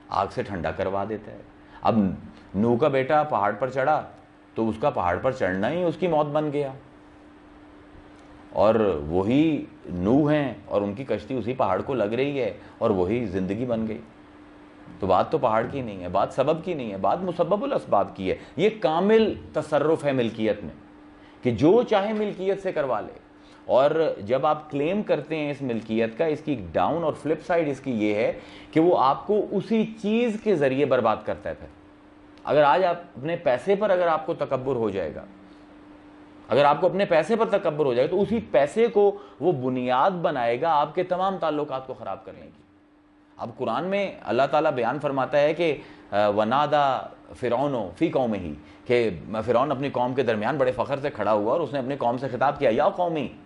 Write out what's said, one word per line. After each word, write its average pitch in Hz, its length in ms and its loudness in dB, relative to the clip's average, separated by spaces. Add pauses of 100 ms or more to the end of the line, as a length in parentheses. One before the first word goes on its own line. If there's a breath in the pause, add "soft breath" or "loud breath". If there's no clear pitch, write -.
(100)
आग 95 180 0
से 127 140 -6
ठंडा 87 300 -4
करवा 95 320 -4
देता 107 260 -8
है। 113 100 -16 (440 loud breath)
अब 98 320 2 (400 loud breath)
नूह 117 220 2
का 156 100 2
बेटा 139 360 2
पहाड़ 104 280 0
पर 123 180 -4
चढ़ा 135 280 2 (580)
तो 113 100 0
उसका 127 240 0
पहाड़ 90 280 0
पर 127 140 0
चढ़ना 95 360 0
ही 170 160 -2
उसकी 175 240 0
मौत 151 180 2
बन 151 240 -2
गया, 139 240 -4 (1800)
और 110 200 6 (320)
वही 117 580 2 (220)
नूह 110 440 2
हैं 127 340 -2
और 101 160 0
उनकी 101 220 -4
कश्ती 117 300 -4
उसी 117 200 -2
पहाड़ 101 280 0
को 139 120 -4
लग 107 200 0
रही 139 240 -2
है 110 160 -2 (280 loud breath)
और 113 100 4
वही 98 340 0
ज़िंदगी 95 380 -4
बन 113 220 -2
गई। 110 120 -8 (1000)
तो 101 60 -4
बात 92 260 4
तो 160 60 2
पहाड़ 117 280 0
की 139 160 -8
नहीं 101 180 -10
है, 87 80 -10
बात 95 240 -2
सबब 156 300 0
की 180 120 -6
नहीं 123 160 -8
है, 95 100 -8
बात 104 200 0
मुसब्बबुल 185 520 -2
असबाब 104 440 0
की 95 120 -4
है। 85 100 -2 (200 loud breath)
ये 196 120 4
कामिल 202 680 2 (160)
तसर्रुफ़ 147 520 0
है 139 60 2
मिल्कियत 110 520 0
में 73 80 -10 (720 loud breath)
कि 123 80 2
जो 160 320 6
चाहे 220 280 0
मिल्कियत 196 480 -2
से 190 120 -4
करवा 131 280 -2
ले। 82 180 -12 (500 loud breath)
और 147 520 4
जब 127 260 0
आप 151 240 0
क्लेम 160 320 0
करते 156 340 -2
हैं 147 160 -4
इस 135 100 -10
मिल्कियत 113 520 -2
का, 165 120 0
इसकी 147 300 -2 (180)
डाउन 120 300 0
और 147 100 0
फ्लिप 160 260 -4
साइड 170 280 0
इसकी 135 240 -6
ये 107 220 2
है 113 180 0 (420 loud breath)
कि 156 60 4
वो 175 120 6
आपको 139 480 4
उसी 214 440 0
चीज़ 220 580 -2
के 208 140 2
ज़रिए 143 300 2
बर्बाद 120 400 2
करता 92 240 -6
है। 78 60 -8
फिर - 120 -18 (800)
अगर 147 160 4
आज 156 220 4
आप 170 200 0 (120)
अपने 156 200 -6
पैसे 147 400 0
पर, 202 140 0
अगर 180 180 2
आपको 156 260 0
तकब्बुर 131 420 -4
हो 113 140 0
जाएगा, 80 340 -6 (1300 loud breath)
अगर 131 140 6
आपको 147 240 4
अपने 185 160 0
पैसे 170 320 2
पर 226 120 0
तकब्बुर 160 380 0
हो 127 80 2
जाएगा, 127 160 2
तो - 60 0
उसी 202 220 0 (140)
पैसे 220 360 4
को 208 140 2 (400 loud breath)
वो 175 100 2
बुनियाद 127 600 0
बनाएगा 147 600 0
आपके 151 320 0
तमाम 185 340 -2
ताल्लुकात 147 480 -4
को 127 80 -10
ख़राब 98 320 -12
करने 92 140 -16
की। 73 240 -20 (760)
अब 120 160 -10
कुरान 123 300 -4
में 190 360 -4
अल्लाह 123 260 0
ताला 151 240 2
बयान 127 280 -2
फरमाता 135 400 -2
है 147 160 4
कि, 165 160 0 (420 loud breath)
अ, 104 160 4
"वनादा 131 840 2 (220)
फ़िरौनो 120 600 -2
फ़ी 165 140 0
कौमिही", 110 400 -2 (400 loud breath)
कि 120 200 4 (260)
फ़िरौन 120 340 2
अपनी 135 200 -4
कौम 123 240 0
के 135 80 2
दरमियान 113 360 0
बड़े 127 140 2
फ़ख्र 117 260 -4
से 139 120 -4
खड़ा 104 200 -2
हुआ 107 220 2
और 170 100 0
उसने 135 160 -4
अपनी 131 180 -4
कौम 123 200 0
से 127 120 -6
खिताब 131 300 0
किया, 135 120 4
"या 139 180 4
कौमी 170 420 -2 (160)